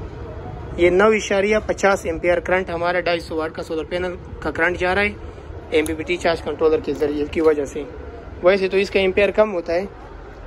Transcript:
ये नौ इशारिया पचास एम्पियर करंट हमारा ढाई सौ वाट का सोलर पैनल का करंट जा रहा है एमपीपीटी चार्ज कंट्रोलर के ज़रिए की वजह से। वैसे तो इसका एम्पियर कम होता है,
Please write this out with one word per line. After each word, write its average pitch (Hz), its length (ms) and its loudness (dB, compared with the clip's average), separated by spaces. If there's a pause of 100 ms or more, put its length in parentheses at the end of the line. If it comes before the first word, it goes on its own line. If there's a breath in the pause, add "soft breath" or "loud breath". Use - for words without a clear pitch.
(800)
ये 175 100 8
नौ 202 220 6
इशारिया 208 480 2
पचास 196 460 0
एम्पियर 170 340 0
करंट 185 300 0
हमारा 175 300 0
ढाई 170 200 0
सौ 165 160 -8
वाट 160 160 -2
का 175 100 -10
सोलर 156 220 -4
पैनल 180 320 -4 (260)
का 156 80 -2
करंट 165 260 0
जा 180 160 0
रहा 202 120 2
है 208 120 -2 (580 loud breath)
एमपीपीटी 156 420 0
चार्ज 170 240 0
कंट्रोलर 156 400 2
के 151 120 -4
ज़रिए 147 340 0
की 156 140 -2
वजह 156 240 4
से। 143 220 -8 (580)
वैसे 190 240 6
तो 190 80 0
इसका 196 240 2
एम्पियर 190 300 4
कम 214 180 4
होता 170 240 -4
है, 185 160 0 (580)